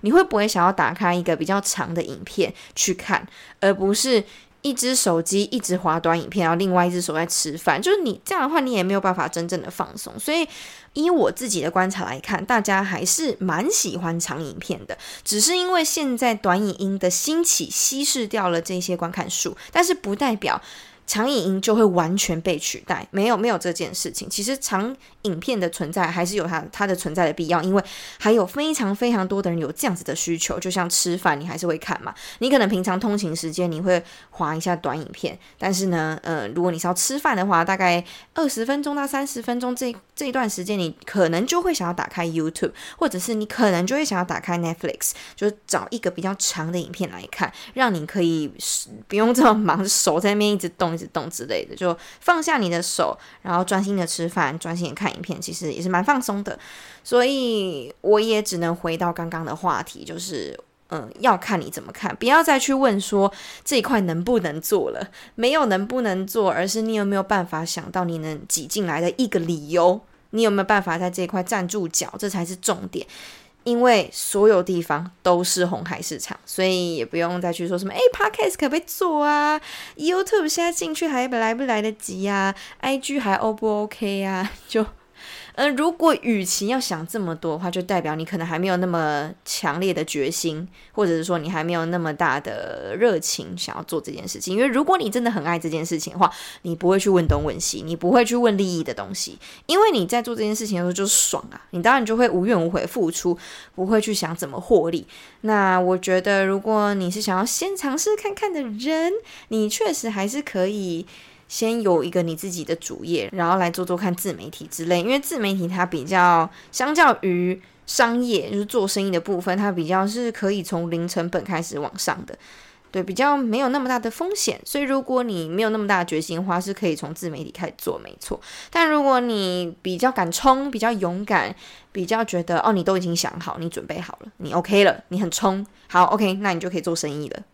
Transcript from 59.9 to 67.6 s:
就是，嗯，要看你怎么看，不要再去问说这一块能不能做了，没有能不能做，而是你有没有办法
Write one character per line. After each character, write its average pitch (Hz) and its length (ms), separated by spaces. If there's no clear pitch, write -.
就 165 140
是， 139 420
嗯， 135 180
要 214 180
看 180 240
你 - 80
怎 - 140
么 - 80
看， - 240
不 - 100
要 302 180
再 294 140
去 269 160
问 254 260
说 196 320
这 277 140
一 226 40
块 196 200
能 170 220
不 233 160
能 160 200
做 160 300
了， - 180
没 240 160
有 302 160
能 196 180
不 247 160
能 190 240
做， 196 240
而 170 180
是 214 140
你 220 140
有 208 100
没 202 100
有 196 60
办 190 240
法 160 180